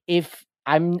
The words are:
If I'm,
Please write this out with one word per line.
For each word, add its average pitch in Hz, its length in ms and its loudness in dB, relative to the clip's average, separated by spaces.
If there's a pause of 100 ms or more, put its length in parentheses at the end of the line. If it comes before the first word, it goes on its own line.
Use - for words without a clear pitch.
If 175 400 -4 (220)
I'm, 170 340 2